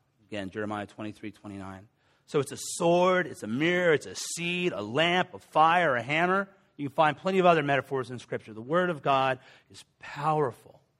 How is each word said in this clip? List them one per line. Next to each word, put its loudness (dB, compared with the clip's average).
again, -8
Jeremiah -6
twenty-three, -12
twenty-nine. -14
So -2
it's -4
a -10
sword, 2
it's -14
a -8
mirror, 0
it's -2
a -12
seed, -4
a -6
lamp, 0
a -16
fire, 4
a -2
hammer. 0
You -6
can -16
find 4
plenty -2
of 6
other 6
metaphors 0
in -10
Scripture. -10
The -14
Word 0
of -6
God 2
is -20
powerful. -4